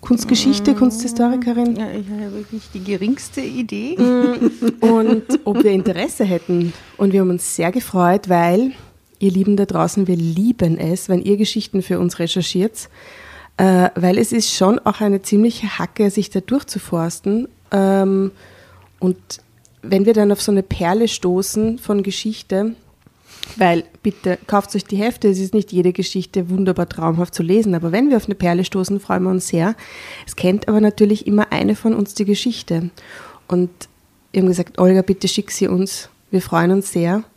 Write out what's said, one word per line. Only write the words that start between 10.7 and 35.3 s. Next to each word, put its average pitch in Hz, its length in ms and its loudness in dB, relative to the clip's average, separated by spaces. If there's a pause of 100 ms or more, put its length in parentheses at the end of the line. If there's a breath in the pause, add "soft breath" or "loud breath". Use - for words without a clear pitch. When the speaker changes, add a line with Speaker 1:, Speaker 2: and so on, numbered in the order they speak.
Speaker 1:
es, 170 320 -4
wenn 180 120 2
ihr 202 160 2
Geschichten 202 440 -2
für 180 180 -4
uns 180 200 -2
recherchiert, 180 720 -2 (680 loud breath)
äh, 185 380 4
weil 180 220 2
es - 140 0
ist 226 220 0
schon 196 260 2
auch - 220 -2
eine 202 200 0
ziemliche 214 580 0
Hacke, 202 300 0
sich 196 200 -2
da 196 120 -4
durchzuforsten. 196 1040 -4 (240)
Ähm, 196 600 2 (680 soft breath)
und 185 180 0 (640)
wenn 190 240 0
wir 226 80 6
dann 208 180 4
auf 202 100 -2
so - 100 -2
eine 196 120 2
Perle 190 440 0
stoßen 214 720 -2
von 202 240 -2
Geschichte, 208 720 -4 (800 loud breath)
weil 170 260 2 (180)
bitte, 185 460 -4
kauft - 280 -2
euch 202 100 -4
die 202 120 -6
Hefte, 220 320 -2
es 190 100 2
ist 190 140 -4
nicht 208 180 0
jede 180 220 2
Geschichte 180 560 -4
wunderbar 185 400 -2
traumhaft 165 460 -2
zu - 80 -2
lesen, 196 320 2
aber 165 160 -2
wenn 247 180 2
wir 254 80 4
auf 208 80 -2
eine 202 80 -4
Perle 175 320 0
stoßen, 196 340 -4
freuen 185 240 -2
wir 185 60 0
uns 185 180 -2
sehr. 175 280 0 (500 loud breath)
Es - 100 -14
kennt 185 320 0
aber 214 140 4
natürlich 208 460 2
immer 208 240 2
eine 202 240 0
von 226 180 0
uns 208 220 -4
die 208 100 -2
Geschichte. 185 640 -2 (580 loud breath)
Und 180 220 2 (640)
wir 196 80 2
haben 185 60 4
gesagt, 180 320 -2
"Olga, 185 240 6
bitte 190 240 0
schick - 240 -4